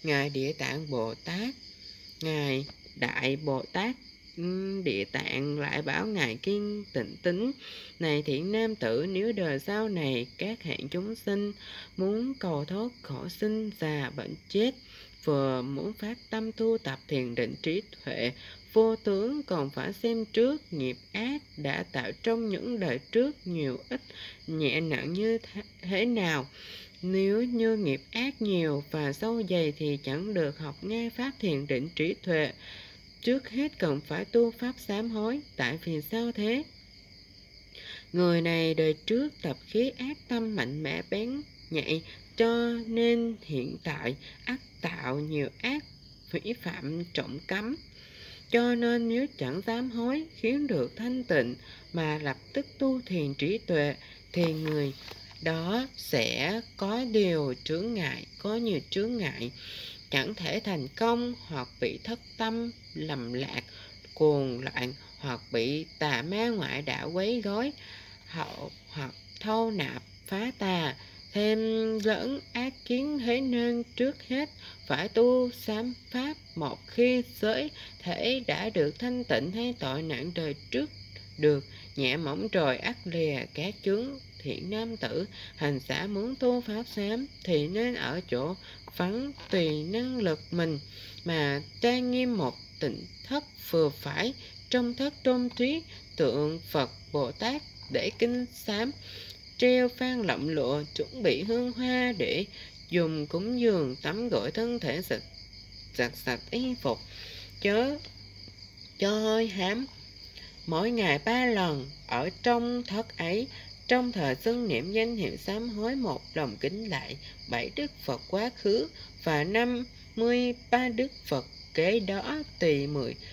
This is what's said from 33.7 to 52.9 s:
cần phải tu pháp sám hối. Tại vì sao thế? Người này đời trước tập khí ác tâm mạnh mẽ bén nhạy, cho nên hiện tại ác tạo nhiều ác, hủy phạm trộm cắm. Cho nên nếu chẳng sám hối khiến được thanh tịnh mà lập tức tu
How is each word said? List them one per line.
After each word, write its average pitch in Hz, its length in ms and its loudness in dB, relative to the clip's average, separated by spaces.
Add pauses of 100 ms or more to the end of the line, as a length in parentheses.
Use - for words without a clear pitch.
cần 147 280 2
phải 175 180 -2
tu 233 260 6
pháp 247 220 -4 (140)
sám 214 220 0
hối. 220 300 0 (160)
Tại 135 280 0
vì 160 180 -2 (100)
sao 233 200 0
thế? 226 320 0 (1500)
Người 175 280 6
này 165 320 4
đời 156 200 6
trước 247 360 2 (120)
tập 147 160 -2 (100)
khí 247 300 2
ác 277 200 -4 (100)
tâm 226 280 -2
mạnh 147 280 0
mẽ 156 260 -2
bén 240 320 -2 (280)
nhạy, 160 320 0 (340)
cho 233 380 4 (140)
nên 233 540 4
hiện 135 420 -4
tại 143 320 -2 (300)
ác 254 140 -4 (220)
tạo 147 380 -2
nhiều 151 300 0 (120)
ác, 285 220 -2 (480)
hủy 202 300 -4
phạm 170 420 -6 (100)
trộm 139 340 -4
cắm. 214 300 -2 (760)
Cho 240 240 6
nên 233 340 4
nếu 240 160 4 (120)
chẳng 143 240 -2
sám 233 300 -2
hối 247 320 0 (120)
khiến 277 320 0
được 147 280 0
thanh 247 280 -2
tịnh 127 320 2 (380)
mà 156 300 0
lập 135 140 -2 (160)
tức 277 120 -2 (120)
tu 262 240 2